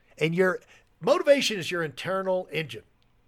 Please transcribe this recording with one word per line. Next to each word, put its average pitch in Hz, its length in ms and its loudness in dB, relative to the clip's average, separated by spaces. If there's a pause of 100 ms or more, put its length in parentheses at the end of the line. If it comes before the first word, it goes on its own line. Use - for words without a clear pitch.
(180)
and 165 180 0
your 185 240 2 (400)
motivation 277 580 4
is 165 140 -6
your 175 120 -2
internal 185 680 -4
engine, 147 320 -8 (440)